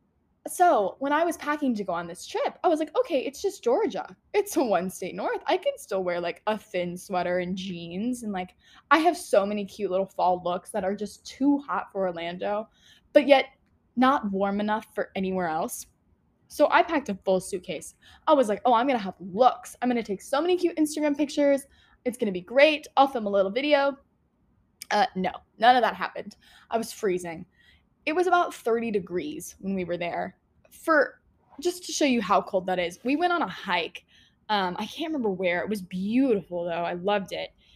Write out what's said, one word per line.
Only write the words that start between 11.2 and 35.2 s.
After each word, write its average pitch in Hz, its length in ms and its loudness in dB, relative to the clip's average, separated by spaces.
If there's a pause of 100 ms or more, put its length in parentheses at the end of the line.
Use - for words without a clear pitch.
too 285 360 0
hot 190 300 -6
for 190 160 -4
Orlando, 185 600 -6 (460)
but 294 120 8
yet 269 200 8 (500)
not 254 340 4
warm 196 300 0
enough 214 340 -2
for - 220 -4
anywhere 185 320 -2
else. 165 380 -6 (640)
So - 220 4
I 302 120 6
packed 320 260 -2
a 196 160 -6
full 190 160 2
suitcase. 180 540 -10 (320)
I 311 80 8
was 247 160 4
like, 196 160 -2
"Oh, 247 80 6
I'm 233 120 4
gonna 254 120 2
have 190 200 -6
looks. 202 640 0
I'm 247 80 -2
gonna 240 140 0
take 202 180 -8
so 277 220 -2
many 359 160 0
cute 339 180 -2
Instagram 302 400 0
pictures. 285 500 0 (380)
It's 226 140 -6
gonna 208 140 -2
be 180 100 -6
great. 285 440 4 (120)
I'll 269 100 6
film 247 180 -4
a 202 40 -4
little 196 200 2
video." 277 480 2 (920)
Uh, 208 160 4 (100)
no, 185 160 -2 (260)
none 240 160 8
of 247 80 4
that 202 120 0
happened. 180 420 -10 (340)
I 233 60 -4
was 226 160 -4
freezing. 180 540 -4 (600)
It 302 80 0
was 349 120 2
about 349 280 2
thirty 233 360 -2
degrees 175 680 -6
when 190 160 -6
we 185 100 -4
were 170 120 -4
there. 175 400 -6 (340)
For, - 520 2 (380)
just 349 260 -4
to 320 60 -8
show 311 120 2
you 247 160 4
how 196 220 2
cold 185 240 -2
that 185 120 0
is, 175 240 -4
we 269 140 0
went 349 160 2
on 339 80 0
a 214 80 0
hike. 175 560 -4 (460)
Um, 185 280 0
I 214 60 -6
can't 311 240 -8
remember 254 220 -2